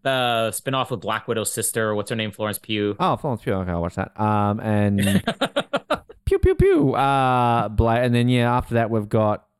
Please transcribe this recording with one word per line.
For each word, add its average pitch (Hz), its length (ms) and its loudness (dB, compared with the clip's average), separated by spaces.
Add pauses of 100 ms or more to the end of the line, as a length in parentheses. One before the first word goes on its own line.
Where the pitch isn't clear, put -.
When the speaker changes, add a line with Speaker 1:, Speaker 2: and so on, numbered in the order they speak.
Speaker 1:
the 120 480 0
spin-off 131 400 -4
with 110 80 -6
Black 107 300 -4
Widow's 110 240 -2
sister. 110 420 -2
What's 104 140 -4
her 123 80 -2
name? 107 140 -4
Florence 104 280 -6
Pugh. 104 400 -2
Speaker 2:
Oh, 170 160 2
Florence 123 260 -6
Pugh. 117 120 -2
Okay, 92 180 -2
I'll 85 100 -2
watch 87 140 -4
that. - 240 -6
Um, 104 400 0
and 101 640 2
Speaker 1:
<laughs> - 1000 -6
Speaker 2:
pew, 381 140 2
pew, 370 160 4
pew. 330 380 4
Uh, 127 760 2
Bla-, 113 320 2
and 123 120 2
then, 120 160 2
yeah, 120 240 2
after 123 220 -2
that, 117 140 2
we've 107 200 0
got, 107 360 0 (140)